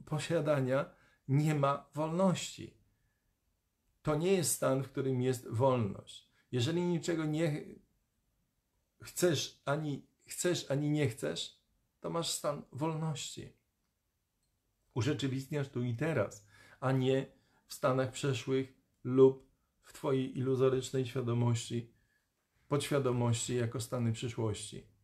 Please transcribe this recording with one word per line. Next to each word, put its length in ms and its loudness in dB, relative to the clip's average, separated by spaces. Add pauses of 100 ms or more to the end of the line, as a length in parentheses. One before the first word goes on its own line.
posiadania 800 0 (420)
nie 280 4
ma 380 0
wolności. 840 -2 (1200)
To 140 0
nie 180 2
jest 180 2
stan, 320 0
w 60 -12
którym 320 0
jest 280 0
wolność. 800 0 (200)
Jeżeli 300 0
niczego 440 0
nie 400 0 (1400)
chcesz, 640 0
ani 420 -4 (200)
chcesz, 440 -2
ani 180 0
nie 200 2
chcesz, 520 -6 (380)
to 100 -8
masz 200 -4
stan 420 -4
wolności. 800 -4 (1400)
Urzeczywistniasz 760 -2
tu 140 -4
i 120 -2
teraz, 500 -2 (340)
a 120 0
nie 340 2 (420)
w 60 -16
stanach 380 0
przeszłych 600 -2 (300)
lub 480 6 (300)
w 120 -20
twojej 440 -2
iluzorycznej 680 2
świadomości, 880 -2 (800)
podświadomości 840 0
jako 240 -2
stany 340 -2
przyszłości. 720 -6 (160)